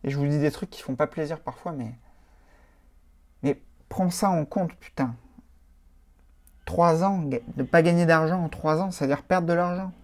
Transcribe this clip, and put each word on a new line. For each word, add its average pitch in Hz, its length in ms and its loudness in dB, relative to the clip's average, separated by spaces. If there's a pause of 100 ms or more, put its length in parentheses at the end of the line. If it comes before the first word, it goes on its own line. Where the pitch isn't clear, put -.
Et - 60 -4
je 139 80 -2
vous 143 100 0
dis 147 120 2
des 147 120 2
trucs - 200 -10
qui - 100 -18
font 135 140 -8
pas 151 120 0
plaisir 156 340 -6
parfois, - 320 -10
mais, 120 200 -8 (1500)
mais 139 180 0 (300)
prends 185 180 0
ça 190 220 0
en 160 160 0
compte, 180 300 -2
putain. 123 380 -6 (1500)
Trois 170 400 2
ans, 196 200 0
ga-, 131 160 -4 (160)
ne 135 80 -2
pas 160 180 4
gagner 170 240 4
d'argent 160 360 4
en 160 60 -4
trois 156 320 -2
ans, 190 120 -4
c'est-à-dire 139 320 -2
perdre 180 220 2
de 170 60 0
l'argent. 180 400 -2 (120)